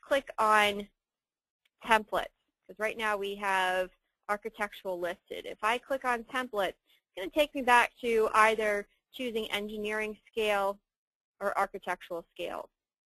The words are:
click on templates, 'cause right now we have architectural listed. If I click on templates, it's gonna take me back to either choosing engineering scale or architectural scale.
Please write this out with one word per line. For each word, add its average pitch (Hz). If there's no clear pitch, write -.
click -
on 208
templates, 214
'cause 190
right 214
now 214
we 202
have 185
architectural 208
listed. -
If -
I 220
click 262
on 233
templates, 214
it's -
gonna 370
take 302
me 285
back 240
to 226
either 214
choosing 226
engineering 214
scale 202
or -
architectural 180
scale. -